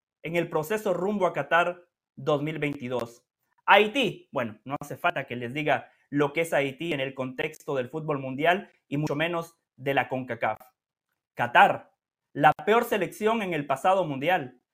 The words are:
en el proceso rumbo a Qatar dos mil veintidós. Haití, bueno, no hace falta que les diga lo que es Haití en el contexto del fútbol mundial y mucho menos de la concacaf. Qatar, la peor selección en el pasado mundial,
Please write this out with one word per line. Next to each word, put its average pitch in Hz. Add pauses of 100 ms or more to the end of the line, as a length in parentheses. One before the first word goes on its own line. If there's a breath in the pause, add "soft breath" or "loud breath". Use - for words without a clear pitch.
(240)
en 165
el 170
proceso 190
rumbo 185
a 165
Qatar 170 (260)
dos 139
mil 156
veintidós. 127 (440)
Haití, 214
bueno, 117
no 139
hace -
falta 160
que 120
les 123
diga 147 (180 loud breath)
lo 143
que 160
es 165
Haití 147
en 135
el 131
contexto 139
del 127
fútbol 156
mundial 147 (160 soft breath)
y 139
mucho 151
menos 165 (180)
de 139
la 127
concacaf. 120 (760)
Qatar, 147 (400)
la 151 (120)
peor 233
selección 214
en 185
el 147
pasado 185
mundial, 147 (120)